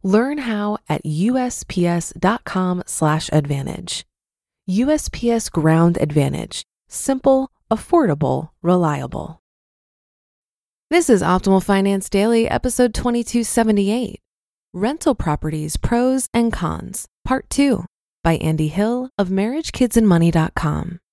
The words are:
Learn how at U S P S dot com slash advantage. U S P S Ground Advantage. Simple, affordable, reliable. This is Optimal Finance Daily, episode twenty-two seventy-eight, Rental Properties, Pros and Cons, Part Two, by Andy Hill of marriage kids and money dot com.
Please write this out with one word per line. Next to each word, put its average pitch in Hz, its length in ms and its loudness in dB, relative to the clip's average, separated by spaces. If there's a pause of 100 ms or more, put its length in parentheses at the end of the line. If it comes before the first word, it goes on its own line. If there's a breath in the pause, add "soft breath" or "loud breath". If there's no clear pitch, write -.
Learn 233 360 2
how 214 400 -4 (100)
at 151 180 -4
U 180 320 0
S 254 300 -4
P 175 180 0
S 170 320 -2
dot 208 280 0
com 180 400 -2
slash 156 480 -2
advantage. 143 720 -4 (600)
U 220 240 0
S 302 220 0
P - 180 -2
S 226 200 0
Ground 165 500 4
Advantage. 147 640 -2 (240)
Simple, 269 640 0 (180)
affordable, 151 800 0 (100)
reliable. 160 800 -2 (1500)
This 339 200 2
is 208 120 6
Optimal 185 400 2
Finance 196 480 0
Daily, 226 380 2
episode 247 460 0
twenty-two 240 500 -2
seventy-eight, 220 800 0 (520)
Rental 240 420 0
Properties, 151 600 -4
Pros 254 580 0
and 233 200 2
Cons, 175 520 -6 (200)
Part - 240 -2
Two, 262 340 2 (400)
by 165 140 2
Andy 156 320 0
Hill 233 480 -2
of 190 120 0
marriage 220 440 -2
kids 240 240 2
and 220 100 6
money 170 240 4
dot 160 240 0
com. 156 460 -4 (120)